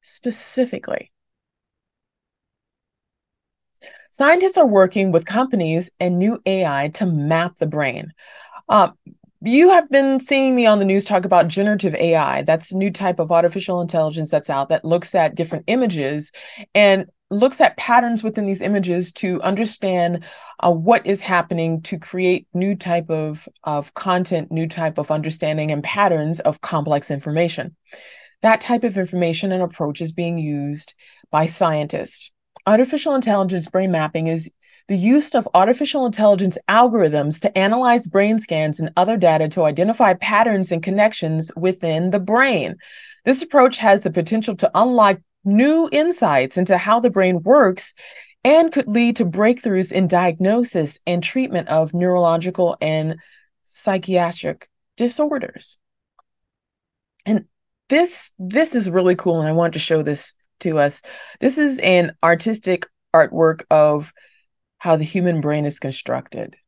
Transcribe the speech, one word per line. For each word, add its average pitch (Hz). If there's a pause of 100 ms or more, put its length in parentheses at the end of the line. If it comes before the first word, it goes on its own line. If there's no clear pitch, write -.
specifically. - (3000)
Scientists 359
are 311
working 190
with 165
companies 190 (100)
and 180
new 214
A 190
I 143
to 196
map 165
the -
brain. 147 (560)
Uh, 202 (520)
you 294
have 339
been 269
seeing 269
me 240
on 214
the 196
news 196
talk 196
about 175
generative 196
A 165
I. 139
That's 160
a 185
new 190
type 185
of 160
artificial 175
intelligence 160
that's 151
out 139
that 160
looks 170
at 160
different 165
images 156 (440)
and 196 (220)
looks 233
at 247
patterns 233
within 220
these 196
images 180
to 180
understand, 185 (340)
uh, 175
what 175
is 196
happening 165
to 185
create 180
new 190
type 170
of, 156 (160)
of 147
content, 180
new 165
type -
of 151
understanding 156
and 147
patterns 165
of -
complex 151
information. 151 (680)
That 220
type 240
of 202
information 180
and 185
approach 165
is 160
being 170
used 147 (380)
by 165
scientists. 156 (360)
Artificial 262
intelligence 190
brain 190
mapping 160
is 160 (360)
the 196
use 247
of 240
artificial 247
intelligence 208 (100)
algorithms 185
to -
analyze 240
brain 202
scans 156
and 160
other 190
data 160
to 165
identify 185
patterns 208
and 165
connections 185
within 170
the 196
brain. 202 (500)
This 262
approach 262
has 208
the 170
potential 208
to -
unlock 214 (240)
new 285
insights 226
into 180
how 208
the 240
brain 185
works 202 (480)
and 320
could 285
lead 233
to 226
breakthroughs 190
in 190
diagnosis 190
and 175
treatment 185
of 160
neurological 175
and 156 (480)
psychiatric 180 (280)
disorders. 269 (1500)
And 208 (440)
this, 339
this 240
is 214
really 180
cool, 170
and 156
I 156
want 165
to 160
show 156
this 147 (260)
to 160
us. 143 (380)
This 262
is 277
an 180
artistic 180 (300)
artwork 160
of 151 (640)
how 165
the 156
human 170
brain 147
is 147
constructed. - (120)